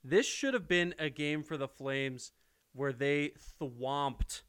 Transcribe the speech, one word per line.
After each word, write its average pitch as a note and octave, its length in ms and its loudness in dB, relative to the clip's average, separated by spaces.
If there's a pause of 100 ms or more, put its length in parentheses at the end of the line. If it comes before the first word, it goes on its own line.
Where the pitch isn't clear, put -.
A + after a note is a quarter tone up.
This F3+ 240 6
should - 260 0
have F#3 160 0
been F3 300 4
a D#3 100 0
game D3 340 -2
for D#3 140 -6
the C#3 120 -2
Flames C3+ 640 -4 (400)
where C3+ 200 -2
they C#3+ 400 0 (280)
thwomped C3+ 880 -2